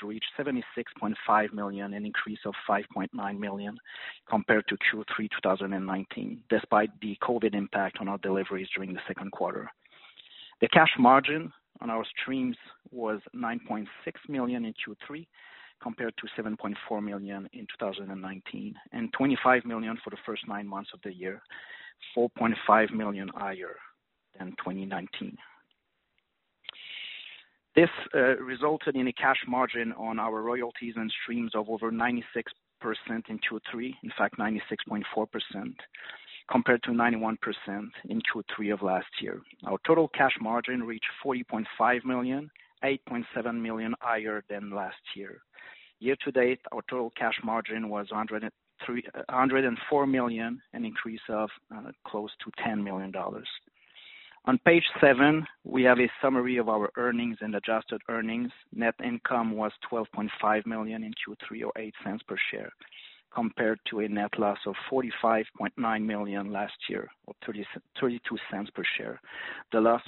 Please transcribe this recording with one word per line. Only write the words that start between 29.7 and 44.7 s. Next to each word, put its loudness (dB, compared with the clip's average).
on -4
our -2
royalties -4
and -4
streams -2
of -2
over -2
ninety-six -2
percent -4
in -6
Q -4
three, -6
in -8
fact, 0
ninety-six -2
point -4
four 0
percent, -6
compared 4
to 0
ninety-one 2
percent -6
in -2
Q -2
three -2
of 0
last 2
year. -6
Our -2
total 8
cash 4
margin 0
reached -6
forty -2
point -4
five 4
million, -2
eight 0
point -4
seven -2
million -2
higher -2
than -6